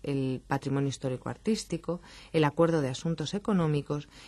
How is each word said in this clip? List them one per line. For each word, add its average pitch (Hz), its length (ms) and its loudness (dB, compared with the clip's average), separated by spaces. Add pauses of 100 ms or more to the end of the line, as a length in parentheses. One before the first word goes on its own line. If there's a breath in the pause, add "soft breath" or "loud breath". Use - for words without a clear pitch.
el 135 440 -2
patrimonio 139 420 -2
histórico-artístico, 156 1120 -4 (320 loud breath)
el 160 120 6
acuerdo 165 360 4
de 135 80 0
asuntos 156 460 -4
económicos 151 760 0 (200 loud breath)